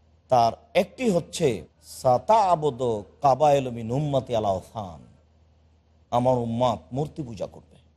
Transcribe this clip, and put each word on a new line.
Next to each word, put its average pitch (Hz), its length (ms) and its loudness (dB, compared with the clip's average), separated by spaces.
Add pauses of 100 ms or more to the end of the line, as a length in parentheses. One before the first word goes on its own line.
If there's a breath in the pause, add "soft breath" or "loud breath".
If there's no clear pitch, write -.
(280)
তার 117 240 4 (220)
একটি 202 360 0
হচ্ছে 151 560 -2 (160)
সাতাআবুদু 131 1200 0 (180)
কাবাইলু 139 480 4
মিন 117 200 -8
উম্মতি 135 460 -2
আলা 107 120 0
আওসান, 90 600 -8 (1000)
আমার 123 280 2
উম্মত 117 400 -2 (140)
মূর্তি 151 300 -6
পূজা 104 240 -10
করবে। - 300 -20 (200)